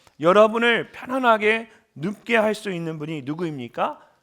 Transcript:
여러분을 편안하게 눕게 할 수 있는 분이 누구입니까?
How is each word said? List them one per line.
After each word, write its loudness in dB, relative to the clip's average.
여러분을 4
편안하게 0
눕게 -4
할 2
수 -8
있는 -8
분이 -8
누구입니까? -6